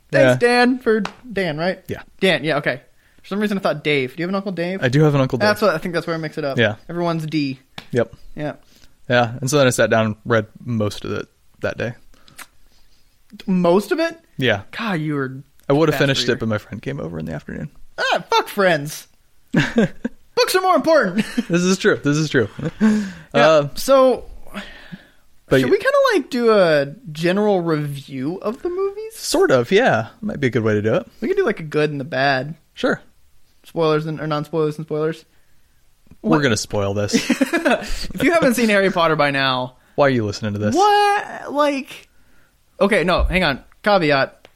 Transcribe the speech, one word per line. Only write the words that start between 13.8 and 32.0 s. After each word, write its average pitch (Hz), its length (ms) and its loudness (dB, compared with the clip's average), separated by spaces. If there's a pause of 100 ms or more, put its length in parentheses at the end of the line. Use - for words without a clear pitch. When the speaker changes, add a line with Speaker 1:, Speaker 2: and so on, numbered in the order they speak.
Speaker 1:
of 285 80 -2
it? 330 180 -2 (180)
Speaker 2:
Yeah. 110 340 0
Speaker 1:
God, 208 300 -6
you 151 140 -4
were 135 280 -8 (260)
Speaker 2:
I - 40 2
would 156 160 4
have 151 60 0
Speaker 1:
fast 135 80 0
Speaker 2:
finished 139 200 0
Speaker 1:
reader. 123 120 0
Speaker 2:
it, 131 60 -4
but 117 80 -2
my 107 100 -2
friend 101 220 -12
came 139 200 -10
over 160 180 -10
in 156 80 -8
the 151 60 -8
afternoon. - 380 -12 (280)
Speaker 1:
Ah, 494 320 -2
fuck 453 180 0
friends. 165 600 -2 (220)
Speaker 2:
<laughs> - 220 -16
Speaker 1:
Books - 1040 -2
are 370 80 4
more 370 120 4
important. 254 520 2
<laughs> - 100 -10 (120)
Speaker 2:
This 175 140 0
is 185 160 0
true. 160 180 2
This 143 200 0
is 156 120 -2
true. 113 200 2 (320)
Speaker 1:
Yeah, 214 280 2 (240)
Speaker 2:
Uh, 151 420 4
Speaker 1:
so, 262 500 4 (1200)
Speaker 2:
but - 140 4
Speaker 1:
should 135 60 0
Speaker 2:
y- 247 40 0
Speaker 1:
we 403 80 4
kinda, 554 200 2 (160)
like, 302 160 -2
do 240 220 2
a 156 420 4 (180)
general 185 480 0
review 147 800 -4
of 220 240 -8
the 359 80 -6
movies? 392 460 -6
Speaker 2:
Sort 339 340 0
of, 123 200 2
yeah. 180 380 2 (120)
Might 110 200 -8
be 139 80 0
a - 20 2
good 113 140 -2
way 110 100 2
to 104 80 0
do 110 120 0
it. 180 120 -2 (140)
Speaker 1:
We 226 80 -4
could 381 80 0
do, 392 80 0
like, 214 160 -2
a 165 40 -10
good 151 260 -2
and 143 100 -8